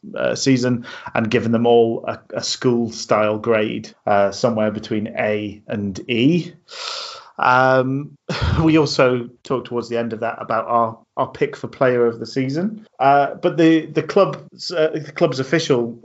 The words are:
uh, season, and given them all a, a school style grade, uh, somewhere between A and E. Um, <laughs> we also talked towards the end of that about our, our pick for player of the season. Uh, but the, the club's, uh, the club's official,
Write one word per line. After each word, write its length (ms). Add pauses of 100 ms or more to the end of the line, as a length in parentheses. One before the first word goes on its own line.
(180)
uh, 180
season, 500 (280)
and 180
given 220
them 120
all 420
a, 120 (140)
a 100
school 480
style 460
grade, 560 (120)
uh, 260
somewhere 400
between 360 (100)
A 500
and 300 (120)
E. 440 (840)
Um, 800 (220)
<laughs> 240
we 140
also 520 (140)
talked 240
towards 200
the 100
end 140
of 80
that 220
about 260
our, 300 (180)
our 120
pick 280
for 140
player 360
of 140
the 60
season. 600 (140)
Uh, 360
but 200
the, 300
the 180
club's, 680
uh, 220
the 200
club's 260
official, 640